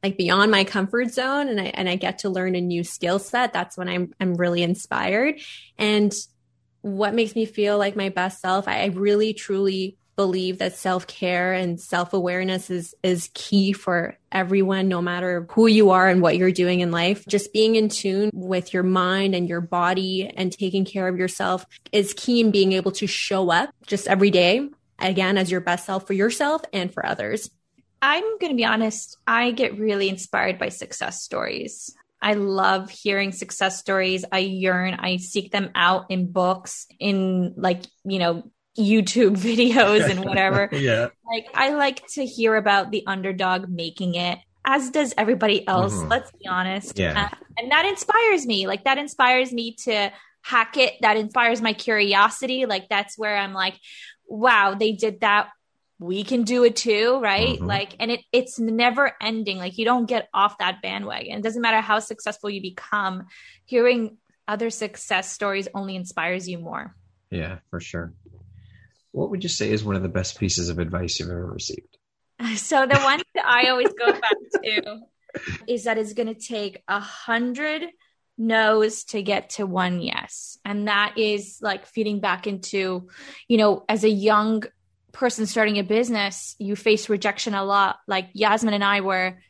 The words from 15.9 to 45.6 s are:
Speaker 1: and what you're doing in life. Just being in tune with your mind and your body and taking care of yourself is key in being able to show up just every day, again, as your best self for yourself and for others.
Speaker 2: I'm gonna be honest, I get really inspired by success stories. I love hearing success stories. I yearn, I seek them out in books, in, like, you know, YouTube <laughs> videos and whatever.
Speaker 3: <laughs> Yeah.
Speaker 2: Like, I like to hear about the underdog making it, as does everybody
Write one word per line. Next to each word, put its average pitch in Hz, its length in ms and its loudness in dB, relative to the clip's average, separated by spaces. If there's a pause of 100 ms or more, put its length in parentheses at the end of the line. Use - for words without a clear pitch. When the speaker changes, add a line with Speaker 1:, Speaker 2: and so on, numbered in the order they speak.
Speaker 1:
and 185 140 6
what 170 160 6
you're 185 140 4
doing 180 300 2
in 175 100 0
life. 175 360 0
Just 202 240 -2
being 220 240 4
in 220 140 4
tune 202 440 0
with 185 420 -4
your 180 80 2
mind 185 500 2
and 175 160 0
your 175 120 -2
body 185 760 0
and 185 140 -2
taking 190 340 -2
care 190 220 -4
of 180 100 -2
yourself 185 480 -2 (260)
is 202 220 2
key 240 260 0
in 220 120 4
being 190 220 4
able 190 200 0
to 202 140 -4
show 190 440 -2
up 180 220 2 (140)
just 202 200 -4
every 196 220 6
day, 190 400 4 (300)
again, 190 400 0
as 185 100 0
your 180 120 -2
best 175 260 -2
self 196 180 -4
for - 80 -4
yourself 262 480 0 (100)
and 185 220 -4
for - 100 -6
others. - 460 -4 (500)
Speaker 2:
I'm 359 380 0
gonna 339 160 -2
be 233 100 0
honest, 220 600 -2
I 240 240 2
get 226 300 -2
really 202 280 0
inspired 185 520 -2
by 185 100 -2
success - 540 -10
stories. - 720 -8 (260)
I 208 120 2
love 190 580 -2
hearing 196 400 -2
success - 480 -4
stories. 185 520 -2
I 190 80 0
yearn, 185 540 0
I 185 240 -4
seek 185 340 -6
them 196 220 -2
out 185 360 2
in 185 220 -2
books, 185 540 -2 (140)
in, 185 580 0
like, 180 240 0 (220)
you 190 160 -4
know, 170 320 -2 (260)
YouTube 214 600 4
<laughs> - 0 -
videos 220 720 4
and 185 160 0
whatever. 196 460 2
Speaker 3:
<laughs> - 40 -6
Yeah. 120 340 2 (200)
Speaker 2:
Like, 226 280 -6
I 269 160 2
like 285 380 0
to 294 160 -6
hear 226 300 0
about 202 360 2
the 214 160 -4
underdog 190 600 -2
making 170 460 -6
it, 175 240 -4 (260)
as 269 280 0
does 285 260 -2
everybody 214 500 0